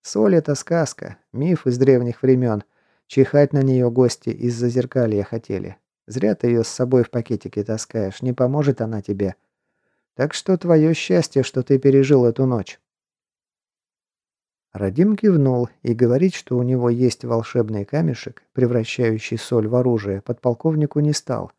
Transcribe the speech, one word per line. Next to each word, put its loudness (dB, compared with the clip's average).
Соль — 0
это 0
сказка, -6
миф -2
из 0
древних 2
времен. 2
Чихать 2
на 2
нее 2
гости 0
из-за -4
зеркалья -2
хотели. -8
Зря -2
ты -4
ее 2
с -4
собой 0
в -4
пакетике -6
таскаешь, -6
не -4
поможет 0
она -4
тебе. -4
Так -4
что -2
твое 2
счастье, 0
что -4
ты 0
пережил 4
эту 0
ночь". -4
Радим 0
кивнул, 2
и -2
говорить, 2
что -4
у 0
него 0
есть 0
волшебный -2
камешек, -4
превращающий -2
соль -2
в -2
оружие, 0
подполковнику -2
не 0
стал. -8